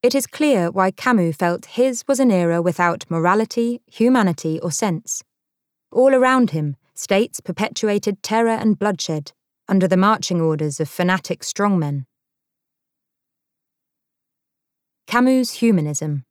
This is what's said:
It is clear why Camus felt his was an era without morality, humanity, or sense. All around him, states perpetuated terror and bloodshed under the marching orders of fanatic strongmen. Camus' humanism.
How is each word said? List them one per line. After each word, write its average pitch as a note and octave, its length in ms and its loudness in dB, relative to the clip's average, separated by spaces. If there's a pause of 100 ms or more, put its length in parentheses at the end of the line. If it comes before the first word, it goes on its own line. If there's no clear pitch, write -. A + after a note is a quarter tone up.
It B3 100 2
is C#4 140 0
clear A3+ 420 0
why F#3+ 220 0
Camus F#3 440 0
felt F3 300 -2
his B3 420 -2
was C4+ 120 0
an C4 100 4
era E3+ 320 2
without F3 480 0
morality, A3 800 0
humanity, F#3+ 720 0
or E3+ 120 -4
sense. - 520 -4 (680)
All C4+ 220 4
around B3+ 380 4
him, D3+ 240 -4 (180)
states - 460 -2
perpetuated G#3 840 -4
terror A3+ 280 0
and A3 280 0
bloodshed E3 540 -4 (360)
under F#3+ 200 2
the F3+ 100 2
marching F#3+ 440 0
orders D#3 380 -2
of D#3 100 -4
fanatic F3+ 500 -2
strongmen. D#3 680 -2 (3000)
Camus' B3+ 460 2
humanism. D3+ 760 -2